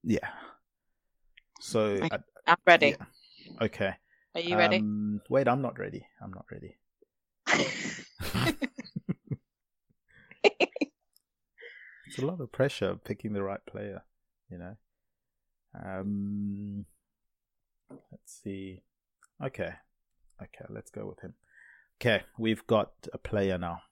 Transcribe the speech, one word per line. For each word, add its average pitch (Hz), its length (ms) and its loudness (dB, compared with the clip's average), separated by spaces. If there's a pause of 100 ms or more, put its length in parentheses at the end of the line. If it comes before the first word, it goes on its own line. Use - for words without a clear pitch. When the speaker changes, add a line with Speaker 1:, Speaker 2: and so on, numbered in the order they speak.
Speaker 1:
Yeah. - 260 0 (1300)
So - 220 0
Speaker 2:
Okay, 104 300 2
Speaker 1:
I, 208 80 -4 (280)
Speaker 2:
I'm 165 180 8
ready. 165 340 10
Speaker 1:
yeah. - 60 -14 (560)
Okay. 101 320 0 (400)
Speaker 2:
Are 170 80 -4
you 175 160 2
ready? 170 200 6
Speaker 1:
Um, 104 520 0
wait, 131 180 4
I'm 131 140 4
not 123 160 -4
ready. 98 300 -8 (140)
I'm 98 120 -12
not - 180 -16
ready. - 260 -14 (720)
Speaker 2:
<laughs> - 1080 0 (3500)
Speaker 1:
It's - 120 -10
a 131 60 0
lot 170 140 -4
of 127 120 -8
pressure 98 520 0
picking 107 300 -4
the 98 100 -2
right 98 220 -6
player, 104 380 -10 (460)
you 92 80 -12
know. 90 180 -12 (1080)
Um, 101 1040 -6 (1300)
let's - 320 -20
see. 95 400 -10 (600)
Okay. 104 280 -6 (680)
Okay, - 280 -18
let's 107 220 -14
go 107 160 -10
with 95 140 -14
him. - 120 -14 (680)
Okay, 110 240 2 (140)
we've 110 300 0
got 110 240 4 (220)
a - 40 -12
player 196 400 0
now. 85 240 -6 (100)